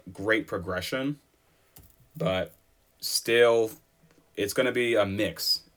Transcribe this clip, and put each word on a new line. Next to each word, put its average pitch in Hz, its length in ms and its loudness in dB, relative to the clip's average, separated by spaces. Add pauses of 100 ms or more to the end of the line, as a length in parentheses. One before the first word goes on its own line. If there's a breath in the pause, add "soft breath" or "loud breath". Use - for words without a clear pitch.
(120)
great 104 360 -2
progression, 101 720 -6 (960 soft breath)
but 92 360 -2 (480)
still, 117 680 4 (680)
it's 101 160 -2
gonna 127 200 0
be 120 240 0
a 101 100 4
mix. 98 560 -4 (140)